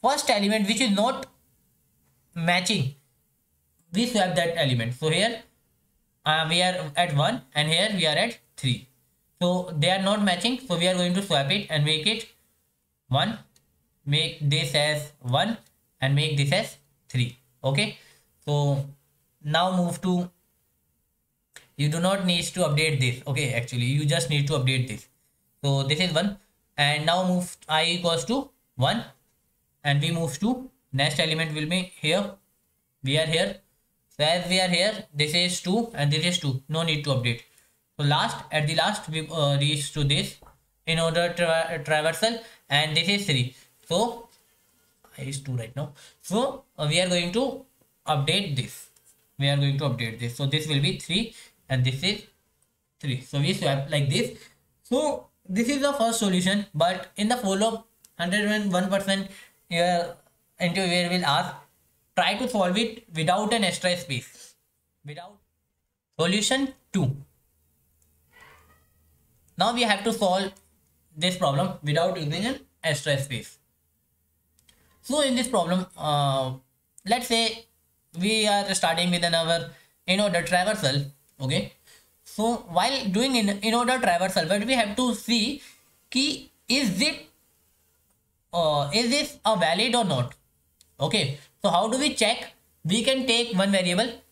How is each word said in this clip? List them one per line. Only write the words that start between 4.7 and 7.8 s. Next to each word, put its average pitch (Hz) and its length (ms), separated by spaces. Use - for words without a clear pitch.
So 156 160
here, 208 320
uh, 156 240
we 175 140
are 180 340
at 170 180
one 180 280
and 151 140
here 175 240